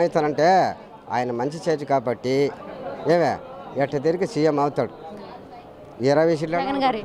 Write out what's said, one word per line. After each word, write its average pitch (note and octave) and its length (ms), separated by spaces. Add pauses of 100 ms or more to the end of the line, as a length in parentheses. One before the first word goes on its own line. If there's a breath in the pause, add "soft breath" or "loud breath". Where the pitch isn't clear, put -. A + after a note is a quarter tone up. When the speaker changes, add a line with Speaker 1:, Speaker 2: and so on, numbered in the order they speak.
Speaker 1:
అవుతారంటే D3+ 480 (680)
ఆయన B2 140 (100)
మంచి D3 260
చేతి D3+ 260
కాబట్టి, B2 420 (800)
ఏమే, D#3 180 (500)
ఎట్ట C#3 100 (140)
తిరిగి F3 280
సీఎం D3+ 300
అవుతాడు. C#3 280 (1200)
ఇరవై D#3+ 300
సీట్లు D#3+ 200
Speaker 2:
జగన్ C4+ 240
గారే? A#3 200